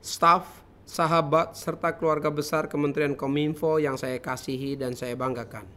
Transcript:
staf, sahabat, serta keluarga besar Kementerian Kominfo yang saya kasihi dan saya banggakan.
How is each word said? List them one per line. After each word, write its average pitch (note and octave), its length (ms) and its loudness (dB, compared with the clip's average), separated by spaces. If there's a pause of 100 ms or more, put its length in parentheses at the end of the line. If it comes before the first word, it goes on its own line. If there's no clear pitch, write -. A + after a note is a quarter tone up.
staf, - 640 2 (240)
sahabat, D#3+ 640 2
serta E3 420 -4
keluarga D3+ 380 0
besar D3+ 340 -2
Kementerian D3 460 0
Kominfo D3+ 640 0
yang C#3 240 0
saya B2+ 160 -4
kasihi C3+ 580 -4
dan B2+ 220 -4
saya B2 180 -6
banggakan. A#2+ 640 -6